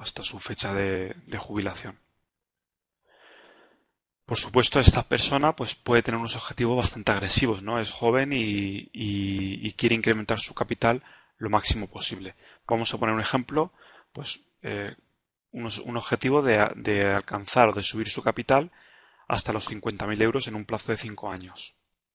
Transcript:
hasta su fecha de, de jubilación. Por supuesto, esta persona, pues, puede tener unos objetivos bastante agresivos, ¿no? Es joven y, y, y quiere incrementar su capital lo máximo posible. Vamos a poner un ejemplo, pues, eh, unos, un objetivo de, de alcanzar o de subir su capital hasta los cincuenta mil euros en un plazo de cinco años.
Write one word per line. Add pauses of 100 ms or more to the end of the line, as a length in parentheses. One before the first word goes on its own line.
hasta
su
fecha
de, (100)
de
jubilación. (2250)
Por
supuesto,
esta
persona,
pues,
puede
tener
unos
objetivos
bastante
agresivos,
¿no?
Es
joven
y,
y,
y
quiere
incrementar
su
capital (360)
lo
máximo
posible. (320)
Vamos
a
poner
un
ejemplo, (400)
pues, (220)
eh, (560)
unos,
un
objetivo
de,
de
alcanzar
o
de
subir
su
capital (560)
hasta
los
cincuenta
mil
euros
en
un
plazo
de
cinco
años. (400)